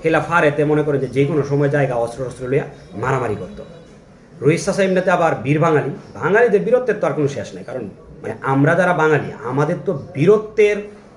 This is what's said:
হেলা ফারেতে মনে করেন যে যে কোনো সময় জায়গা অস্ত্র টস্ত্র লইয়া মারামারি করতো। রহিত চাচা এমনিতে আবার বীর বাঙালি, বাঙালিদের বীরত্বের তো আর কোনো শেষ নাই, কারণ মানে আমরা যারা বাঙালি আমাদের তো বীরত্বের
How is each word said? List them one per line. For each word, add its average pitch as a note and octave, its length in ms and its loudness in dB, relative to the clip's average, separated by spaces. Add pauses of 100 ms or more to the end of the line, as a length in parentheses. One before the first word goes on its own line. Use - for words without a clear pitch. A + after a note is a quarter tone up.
হেলা D#3 140 2
ফারেতে D3 460 2
মনে D3+ 180 2
করেন C#3+ 180 0
যে C3 60 -4
যে C3+ 180 2
কোনো D3 180 0
সময় C#3+ 260 0
জায়গা C#3 260 0
অস্ত্র A#2 300 -4
টস্ত্র B2 220 -10
লইয়া C3+ 160 0 (320)
মারামারি B2 400 -2
করতো। - 280 -12 (800)
রহিত D3 200 2
চাচা G3 220 0
এমনিতে F#3 280 2
আবার E3+ 320 2
বীর D3 160 2
বাঙালি, D3 300 2
বাঙালিদের F#3+ 720 0
বীরত্বের A3+ 400 0
তো E3+ 60 0
আর C#3+ 60 0
কোনো C#3+ 140 0
শেষ G#2 280 -8
নাই, F#2 80 -14
কারণ A#2+ 260 -10 (320)
মানে - 200 -8
আমরা C#3 340 2
যারা F3+ 180 2
বাঙালি D#3 380 2 (120)
আমাদের C#3+ 320 -2 (100)
তো D#3 180 -4 (100)
বীরত্বের G#3 640 2 (400)